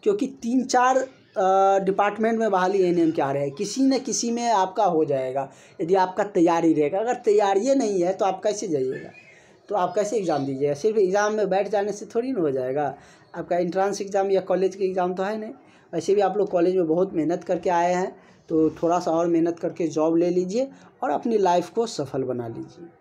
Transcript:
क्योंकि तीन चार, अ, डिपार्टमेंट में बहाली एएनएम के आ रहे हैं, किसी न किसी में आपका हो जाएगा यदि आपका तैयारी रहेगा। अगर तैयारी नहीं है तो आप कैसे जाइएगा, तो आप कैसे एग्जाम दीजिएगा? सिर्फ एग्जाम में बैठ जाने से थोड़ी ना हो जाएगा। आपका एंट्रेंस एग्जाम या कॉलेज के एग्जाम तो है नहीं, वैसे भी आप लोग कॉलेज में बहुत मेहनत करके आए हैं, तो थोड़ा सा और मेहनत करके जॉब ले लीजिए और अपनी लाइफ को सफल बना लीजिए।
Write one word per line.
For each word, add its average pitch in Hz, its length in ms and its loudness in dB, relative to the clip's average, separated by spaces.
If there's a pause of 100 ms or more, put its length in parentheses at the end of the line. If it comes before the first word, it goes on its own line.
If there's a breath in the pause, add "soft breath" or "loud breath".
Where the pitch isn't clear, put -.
क्योंकि 208 240 0
तीन 240 380 -4
चार, 254 320 4
अ, 196 800 2
डिपार्टमेंट 208 600 0
में 220 120 0
बहाली 185 300 2
एएनएम 170 300 2
के 165 100 -2
आ 139 100 0
रहे 139 120 -2
हैं, 139 80 -4
किसी 208 300 -6
न 269 180 4
किसी 233 320 -4
में 233 200 -2
आपका 208 340 2
हो 160 200 2
जाएगा 135 460 -2 (300 loud breath)
यदि 170 140 2
आपका 190 280 0
तैयारी 170 500 2
रहेगा। 147 260 0
अगर 233 140 -2
तैयारी 208 640 2
नहीं 208 280 0
है 185 100 0
तो 202 120 -2
आप 185 180 -2
कैसे 208 240 -2
जाइएगा, 135 420 -2 (600 loud breath)
तो 202 60 -4
आप 180 200 0
कैसे 214 220 -2
एग्जाम 160 280 0
दीजिएगा? 139 280 -2
सिर्फ 220 240 0
एग्जाम 202 360 2
में 208 160 0
बैठ 196 180 0
जाने 202 240 -2
से 202 140 -10
थोड़ी 240 260 -4
ना 240 80 -4
हो 156 120 0
जाएगा। 131 440 -4 (400 loud breath)
आपका 170 220 -4
एंट्रेंस 190 440 -2
एग्जाम 196 300 0
या 190 100 2
कॉलेज 190 340 0
के 202 100 -4
एग्जाम 185 280 -2
तो 185 100 -4
है 214 160 -4
नहीं, 214 120 -10 (420 soft breath)
वैसे 175 220 0
भी 202 60 4
आप 190 160 0
लोग 196 120 0
कॉलेज 180 260 2
में 180 120 2
बहुत 180 260 0
मेहनत 170 300 -2
करके 180 260 -2
आए 175 240 2
हैं, 180 220 -2 (340 loud breath)
तो 160 200 2
थोड़ा 170 300 0
सा 170 120 -2
और 170 160 2
मेहनत 170 320 2
करके 170 280 -4
जॉब 156 280 0
ले 170 140 2
लीजिए 185 400 -2 (340 loud breath)
और 269 60 -2
अपनी 247 280 0
लाइफ 180 320 2
को 226 180 -2
सफल 139 360 -6
बना 123 240 -6
लीजिए। 143 380 -14 (160)